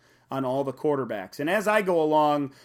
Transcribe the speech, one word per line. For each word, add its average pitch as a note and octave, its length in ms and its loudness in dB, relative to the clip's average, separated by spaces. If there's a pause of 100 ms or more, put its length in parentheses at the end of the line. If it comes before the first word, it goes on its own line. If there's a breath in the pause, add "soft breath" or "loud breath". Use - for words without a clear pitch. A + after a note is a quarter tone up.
(300 soft breath)
on C3+ 160 -2
all C3 180 0
the C3 100 -4
quarterbacks. A#2 680 -4
And D3 100 -4
as G3 180 0
I G#3+ 140 2
go F3+ 180 2
along, D3+ 540 2 (120)